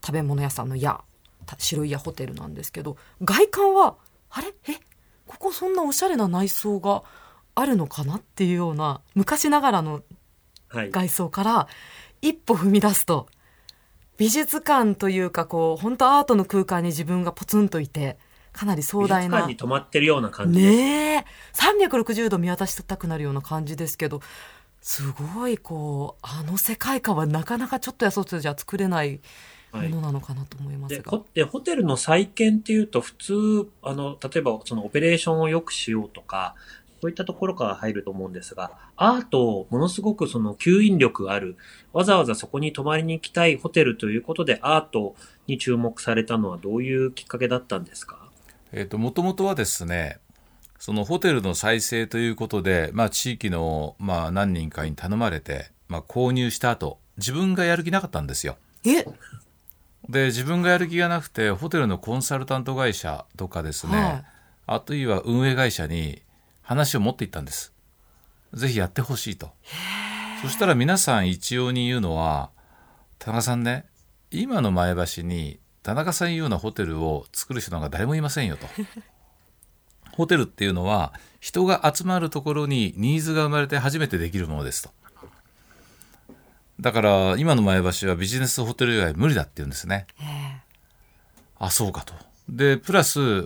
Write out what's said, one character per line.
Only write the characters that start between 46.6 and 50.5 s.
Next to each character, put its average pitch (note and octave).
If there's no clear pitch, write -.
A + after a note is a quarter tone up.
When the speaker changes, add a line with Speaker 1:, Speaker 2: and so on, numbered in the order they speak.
Speaker 2:
う B2
い C3
う C3
き -
っ -
か A#2+
け B2
だ B2
っ B2
た G2+
ん F2
で -
す -
か？ -
Speaker 3:
え G2+
っ G2
と、 G#2+
も A#2
と F3
も F#3
と F#3+
は G3
で B2
す -
ね、 E2+